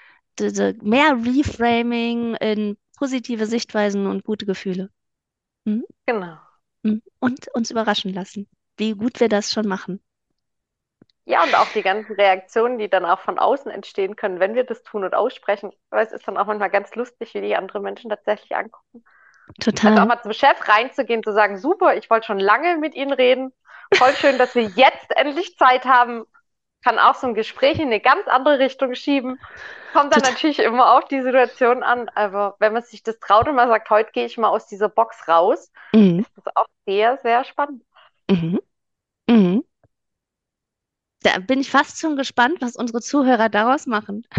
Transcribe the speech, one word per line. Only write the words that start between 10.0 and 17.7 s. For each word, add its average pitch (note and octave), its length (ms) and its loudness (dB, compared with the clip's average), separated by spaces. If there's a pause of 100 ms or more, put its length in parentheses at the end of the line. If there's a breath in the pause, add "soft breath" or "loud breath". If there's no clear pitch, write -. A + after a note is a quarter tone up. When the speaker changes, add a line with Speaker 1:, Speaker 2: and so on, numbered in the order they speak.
Speaker 2:
Ja, - 180 2
und B3+ 100 0
auch - 160 2
die G#3+ 120 -4
ganzen G#3 320 -4
Reaktionen, G3+ 640 0
die G#3+ 100 -6
dann F#3 160 0
auch F3 160 0
von - 180 -8
außen - 320 0
entstehen G3 460 -8
können, F#3 240 -6
wenn G3 140 0
wir B3 100 0
das A#3 180 -12
tun G3+ 220 -8
und F#3 100 -4
aussprechen. G#3 580 -4 (180)
Weil G#3+ 160 0
es A3 60 -16
ist - 140 -16
dann G3 120 -8
auch G3 80 -2
manchmal G#3 240 -4
ganz G3+ 240 -4
lustig, A#3 400 -12
wie G3+ 80 -8
die G3+ 140 -4
anderen F#3+ 260 -8